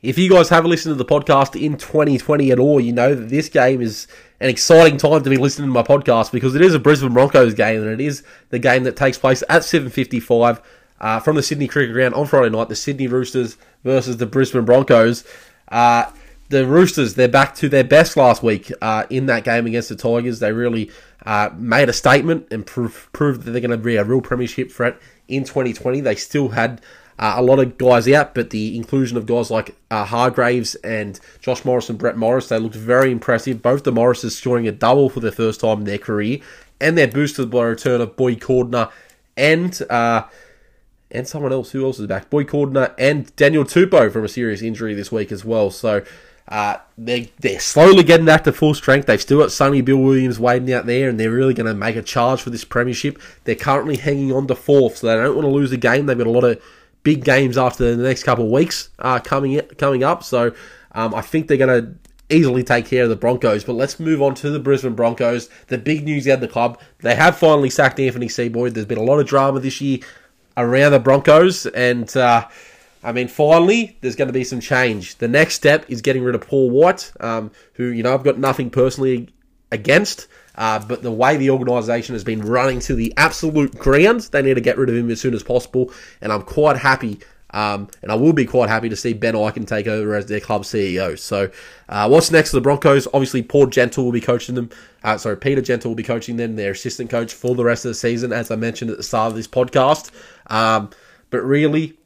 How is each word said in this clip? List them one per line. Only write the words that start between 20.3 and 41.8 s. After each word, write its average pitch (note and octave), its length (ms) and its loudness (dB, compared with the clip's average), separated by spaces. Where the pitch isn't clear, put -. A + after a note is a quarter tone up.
They A2 120 -2
really, A#2 400 -4
uh, G#2 320 0
made A#2+ 320 2
a A#2 40 -2
statement C#3+ 580 2
and A2 140 -10
prov-, - 480 -8
proved C#3 300 -2
that A#2 80 -10
they're A#2+ 100 -4
gonna A#2+ 160 -2
be A#2 180 -2
a G2+ 80 2
real B2+ 180 0
premiership B2 480 -6
threat B2 300 -4
in C3 180 -6
twenty B2+ 280 -4
twenty. B2+ 260 -4
They B2+ 160 -2
still C#3 340 -4
had, A#2 320 -4
uh, G#2+ 200 -2
a B2+ 40 0
lot B2+ 180 4
of B2+ 200 0
guys A#2+ 280 4
out, C#3+ 280 2
but A#2 160 -4
the G#2+ 260 -6
inclusion A#2+ 400 -4
of A2 80 -6
guys A#2 240 -2
like, A2+ 260 -4
uh, G#2+ 160 -2
Hargraves A#2+ 720 0
and G#2 440 -10
Josh - 260 -6
Morris B2+ 240 -2
and A2+ 80 -6
Brett A#2 200 -4
Morris, A#2+ 320 -2
they A2+ 100 -2
looked A2 160 -6
very B2 360 0
impressive. A#2 500 -4
Both C#3 220 0
the C3+ 80 0
Morrises A#2 460 0
scoring A#2+ 300 -2
a G#2 40 -4
double C3 380 2
for C3 120 -8
the A2 100 -4
first A2+ 300 -4
time A2 180 0
in G#2 60 -8
their G2+ 120 -6
career, G#2+ 420 -4
and D#3+ 160 0
they're D3 120 4
boosted C#3 420 -4
by A#2+ 140 0
the A#2 60 0
return A#2+ 320 -2
of A2 140 -6
Boyd B2 260 0
Cordner A#2+ 500 -2
and, E3 540 0
uh, A#2 360 0
and B2+ 180 -10
someone C#3+ 260 -6
else. B2+ 180 -6
Who C3+ 120 -6